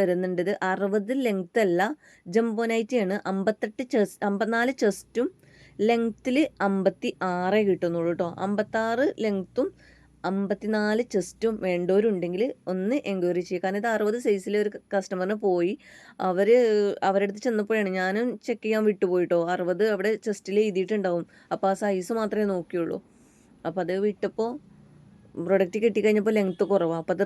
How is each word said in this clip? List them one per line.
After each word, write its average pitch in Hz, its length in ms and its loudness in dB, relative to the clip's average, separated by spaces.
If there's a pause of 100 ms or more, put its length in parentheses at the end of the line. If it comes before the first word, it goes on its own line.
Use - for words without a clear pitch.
വരുന്നുണ്ട്. 180 460 2
ഇത് 202 80 0 (160)
അറുപത് 196 420 -2 (140)
ലെങ്ത് 196 400 0
അല്ല, 180 240 2 (460)
ജംബോ 226 280 0 (100)
നൈറ്റിയാണ്. 214 440 0 (140)
അമ്പത്തെട്ട് 214 500 -2 (120)
ചെസ്-, 202 240 0 (120)
അമ്പത്തിനാല് 226 440 -2 (100)
ചെസ്റ്റും 220 440 -2 (600)
ലെങ്ത്തിൽ 233 480 0 (320)
അമ്പത്തിയാറേ 190 1000 0
കിട്ടുന്നുള്ളൂ 170 460 0
കേട്ടോ. 175 160 -4 (160)
അമ്പത്താറ് 220 600 -2 (180)
ലെങ്ത്തും 208 440 -2 (600)
അമ്പത്തിനാല് 208 760 -2 (100)
ചെസ്റ്റും 220 420 -2 (120)
വേണ്ടവരുണ്ടെങ്കിൽ 185 760 0 (280)
ഒന്ന് 190 260 0 (140)
എൻക്വയറി 180 380 0
ചെയ്യുക. 180 160 -4
കാരണം 196 180 -2
ഇത് 233 100 -2
അറുപത് 214 320 0
സൈസിൽ 202 380 0
ഒരു 208 80 0 (220)
കസ്റ്റമറിന് 190 520 -2
പോയി. 180 280 2 (560)
അവർ, 190 200 2 (600)
അവരുടെ 196 180 2
അടുത്ത് 202 180 -8
ചെന്നപ്പോഴാണ് 214 540 0
ഞാനും 196 280 0 (200)
ചെക്ക് 233 180 -4
ചെയ്യാൻ 220 240 2
വിട്ടുപോയിട്ടോ. 180 500 2 (140)
അറുപത് 180 320 0 (100)
അവിടെ 196 160 0 (160)
ചെസ്റ്റിൽ 202 380 -4
എഴുതിയിട്ടുണ്ടാവും. 185 600 0 (300)
അപ്പോൾ - 180 0
ആ - 100 2
സൈസ് 196 380 -2
മാത്രമേ 208 340 0
നോക്കിയുള്ളൂ. 170 440 -4 (680)
അപ്പോൾ 170 160 -4
അത് 175 100 -2 (120)
വിട്ടപ്പോൾ 208 440 -2 (1000)
പ്രൊഡക്റ്റ് 190 360 2
കിട്ടിക്കഴിഞ്ഞപ്പോൾ 214 540 2
ലെങ്ത് 190 320 0
കുറവാണ്. 170 320 2
അപ്പോൾ 180 140 -2
അത് 196 100 0